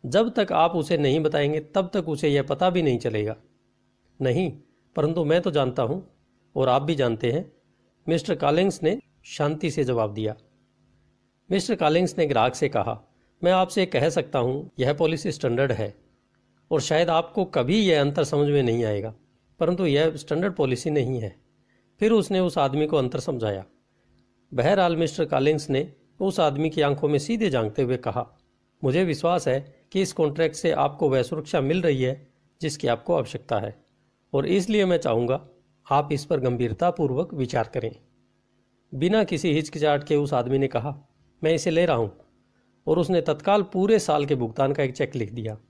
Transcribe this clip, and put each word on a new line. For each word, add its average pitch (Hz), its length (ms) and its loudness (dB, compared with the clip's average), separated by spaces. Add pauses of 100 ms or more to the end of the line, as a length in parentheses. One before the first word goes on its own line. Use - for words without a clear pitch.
जब 214 280 2
तक 202 180 0
आप 170 200 4
उसे 165 260 0
नहीं 143 220 2
बताएंगे, 151 400 0
तब 185 340 -4
तक 165 160 -2
उसे 151 200 0
यह 143 140 2
पता 143 260 0
भी 180 120 0
नहीं 127 180 2
चलेगा। 107 360 -4 (880)
नहीं, 139 400 0 (340)
परंतु 160 300 0
मैं 160 160 2
तो 180 100 -2
जानता 131 320 0
हूँ 170 240 -4 (480)
और 131 140 2
आप 131 120 4
भी 151 140 -2
जानते 120 360 0
हैं, 165 200 -4 (580)
मिस्टर 165 260 0
कॉलिंग्स 165 480 0
ने 202 180 0 (220)
शांति 156 480 -4
से 147 120 -2
जवाब 113 300 -2
दिया। 107 220 -4 (1160)
मिस्टर 196 240 0
कॉलिंग्स 165 420 2
ने 170 80 2
ग्राहक 127 300 2
से - 140 0
कहा, 110 440 -4 (300)
"मैं 175 80 4
आपसे 185 340 2
कह 160 240 0
सकता 160 300 -2
हूँ, 131 400 -2
यह 127 140 2
पॉलिसी 160 380 -2
स्टैंडर्ड 131 400 0
है 110 240 -4 (760)
और 156 100 2
शायद 170 280 2
आपको 170 360 0
कभी 170 340 0
यह 170 220 4
अंतर 143 220 0
समझ 147 260 0
में 143 140 2
नहीं 117 200 0
आएगा, 107 320 -4 (440)
परंतु 175 260 0
यह 156 300 2
स्टैंडर्ड 170 400 -4
पॉलिसी 131 340 -2
नहीं 131 300 -2
है।" 104 220 -8 (580)
फिर 214 120 2
उसने 196 280 2
उस 180 180 0
आदमी 147 300 2
को 156 100 2
अंतर 135 220 0
समझाया। 107 460 -4 (880)
बहरहाल, 170 440 2
मिस्टर 160 280 0
कॉलिंग्स 147 440 0
ने 139 240 -2 (280)
उस 190 180 -2
आदमी 151 300 2
की 156 120 -2
आंखों 143 280 0
में 147 100 2
सीधे 214 300 -2
झांकते 117 320 0
हुए 123 160 0
कहा, 123 400 -6 (460)
"मुझे 143 200 2
विश्वास 170 440 0
है 135 280 -2 (160)
कि 185 100 0
इस 185 120 -2
कॉन्ट्रैक्ट 156 420 0
से 165 160 -2
आपको 143 380 0
वह 131 120 2
सुरक्षा 156 400 -2
मिल 160 200 0
रही 147 200 0
है 131 320 -4 (280)
जिसकी 147 260 -4
आपको 120 260 0
आवश्यकता 117 460 -2
है - 260 -10 (480)
और 139 120 0
इसलिए 196 400 2
मैं 175 120 2
चाहूँगा 120 520 0 (420)
आप 147 200 2
इस 143 140 -4
पर 151 140 0
गंभीरतापूर्वक 127 920 -2
विचार 127 400 -4
करें।" 113 220 -6 (960)
बिना 185 300 2
किसी 175 300 0
हिचकिचाहट 151 500 0
के 151 120 0
उस 143 180 0
आदमी 127 240 0
ने 135 100 2
कहा, 135 400 -6 (360)
"मैं 160 100 4
इसे 165 180 0
ले 165 140 4
रहा 160 100 2
हूँ," 110 220 -2 (680)
और 160 120 2
उसने 170 220 2
तत्काल 196 420 0
पूरे 202 360 2
साल 147 260 0
के 143 100 0
भुगतान 127 380 -2
का 143 100 -2
एक 127 100 -2
चेक 135 220 -4
लिख 107 160 -4
दिया। 110 260 -8 (120)